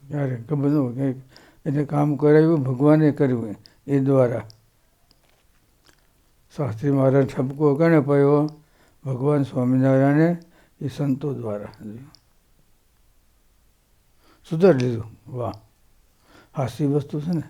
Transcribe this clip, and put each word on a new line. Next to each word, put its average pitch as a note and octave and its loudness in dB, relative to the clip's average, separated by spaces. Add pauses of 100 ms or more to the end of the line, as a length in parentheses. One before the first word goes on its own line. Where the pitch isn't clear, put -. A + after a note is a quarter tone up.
ક્યારે C3 -6
ખબર C#3+ 0
ન D3 2
હોય, B2 -2
કંઈક C3+ -4 (500)
એને C#3+ -2
કામ D3 0
કરાવ્યું, D3+ 4
ભગવાને D3 4
કર્યું B2+ -2
એ, G2 -10 (320)
એ C#3 2
દ્વારા. B2+ 2 (2250)
શાસ્ત્રી C3+ -4
મહારાજ C3+ 2
ઠપકો C#3 -2
કોને E3 4
પાયો? C#3+ 2 (560)
ભગવાન C#3 -2
સ્વામિનારાયણે C3+ 2 (440)
એ D3 -8
સંતો C#3 -6
દ્વારા. G#2 -8 (2750)
સુધારી E3 4
લીધું. B2 -6
વાહ. A#2 -6 (1000)
હાસ્ય C#3 -4
વસ્તુ C#3+ -2
છે D#3+ -6
ને. D#3 -4